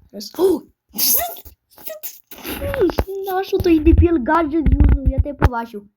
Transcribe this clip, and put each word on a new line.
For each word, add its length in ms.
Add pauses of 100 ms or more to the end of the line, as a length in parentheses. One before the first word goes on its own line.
(120)
Раз. 260
О! 240 (2750)
Нащо 320
той 220
дебіл 480
гаджет 380
юзнув? 420
Я 100
тебе 160
побачив. 640